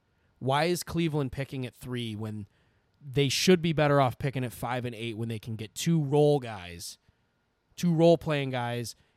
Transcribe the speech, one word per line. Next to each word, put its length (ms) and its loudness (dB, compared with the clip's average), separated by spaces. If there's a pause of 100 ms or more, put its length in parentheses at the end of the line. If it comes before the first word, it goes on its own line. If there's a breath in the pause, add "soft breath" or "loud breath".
(380)
Why 260 0
is 180 -2
Cleveland 500 -2
picking 340 -8
at 80 -12
three 420 -8
when 300 -8 (520)
they 300 0
should 320 4
be 140 0
better 260 4
off 180 2
picking 240 -4
at 120 -6
five 320 -6
and 80 -6
eight 240 -8
when 100 -4
they 100 -6
can 160 -8
get 200 -10
two 260 2
role 400 4
guys, 560 -12 (800)
two 160 0
role-playing 560 4
guys, 480 -4 (200)